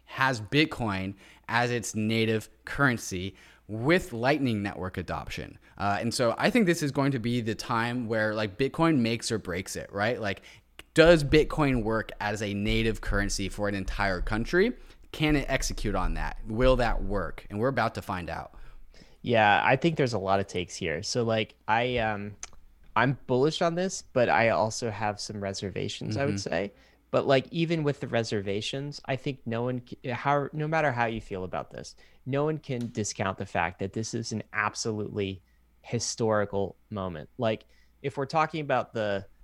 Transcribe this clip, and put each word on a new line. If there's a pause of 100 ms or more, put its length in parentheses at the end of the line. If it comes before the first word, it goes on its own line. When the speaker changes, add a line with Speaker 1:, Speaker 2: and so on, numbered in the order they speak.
Speaker 1:
has
Bitcoin (340)
as
its
native (160)
currency (340)
with
Lightning
Network
adoption. (200)
Uh,
and
so
I
think
this
is
going
to
be
the
time
where,
like,
Bitcoin
makes
or
breaks
it,
right?
Like, (520)
does
Bitcoin
work
as
a
native
currency
for
an
entire
country? (400)
Can
it
execute
on
that? (100)
Will
that
work?
And
we're
about
to
find
out. (720)
Speaker 2:
Yeah,
I
think
there's
a
lot
of
takes
here.
So,
like, (140)
I,
um, (640)
I'm (100)
bullish
on
this, (100)
but
I
also
have
some
reservations,
I
would
Speaker 1:
Mm-hmm.
Speaker 2:
say. (380)
But,
like,
even
with
the
reservations,
I
think
no
one,
c-,
how,
no
matter
how
you
feel
about
this, (300)
no
one
can
discount
the
fact
that
this
is
an (100)
absolutely (400)
historical (140)
moment.
Like, (360)
if
we're
talking
about
the, (180)